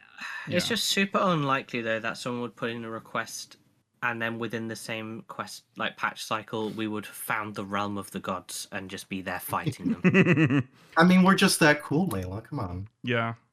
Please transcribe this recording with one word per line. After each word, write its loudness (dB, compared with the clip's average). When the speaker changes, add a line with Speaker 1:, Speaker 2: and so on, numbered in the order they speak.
Speaker 1:
It's 0
Speaker 2:
Yeah. 0
Speaker 1:
just -2
super 2
unlikely, 2
though, 0
that -4
someone -6
would -6
put -4
in -6
a -8
request -8
and -2
then -2
within -4
the -6
same -8
quest, -12
like, -2
patch -4
cycle, -4
we -4
would -4
found -6
the -6
realm -2
of -8
the -6
gods -8
and -8
just -10
be -6
there -6
fighting -2
them. 6
Speaker 2:
<laughs> -20
Speaker 3:
I 8
mean, 8
we're 8
just 4
that 6
cool, 2
Layla. -4
Come -8
on. -6
Speaker 2:
Yeah. -2